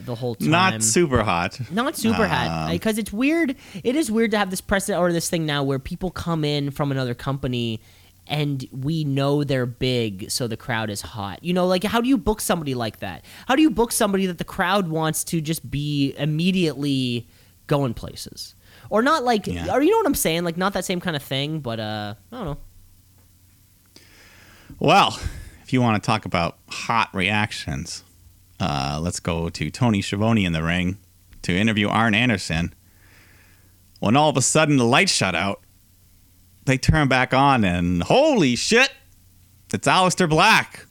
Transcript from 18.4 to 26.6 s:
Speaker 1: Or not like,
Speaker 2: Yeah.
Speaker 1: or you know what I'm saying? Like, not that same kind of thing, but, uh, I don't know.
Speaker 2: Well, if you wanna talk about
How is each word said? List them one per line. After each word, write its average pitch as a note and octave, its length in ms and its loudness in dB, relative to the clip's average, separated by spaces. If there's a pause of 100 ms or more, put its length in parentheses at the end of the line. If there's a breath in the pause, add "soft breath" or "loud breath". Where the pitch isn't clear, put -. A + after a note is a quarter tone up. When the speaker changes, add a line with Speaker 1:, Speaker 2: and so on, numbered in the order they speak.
Speaker 1:
Or G#3 100 2
not C#4+ 240 2
like, A#3+ 220 0
Speaker 2:
Yeah. F3 280 -4
Speaker 1:
or B3+ 80 2
you D#4+ 80 4
know A4 60 4
what A4 100 2
I'm - 80 0
saying? E3+ 300 0
Like, E3 140 -4
not F#3+ 160 0
that F#3 100 -4
same F3+ 160 -4
kind E3+ 160 -4
of C#3 60 -8
thing, D3 380 -4
but, A2+ 200 -6
uh, G#2+ 340 -6 (160)
I A#3 60 -16
don't B3 80 -10
know. C#3 140 -8 (2250 loud breath)
Speaker 2:
Well, E3+ 400 4 (440 loud breath)
if - 100 -20
you B2+ 80 4
wanna A2 180 2
talk G#2+ 260 -2
about F2 340 -2 (100)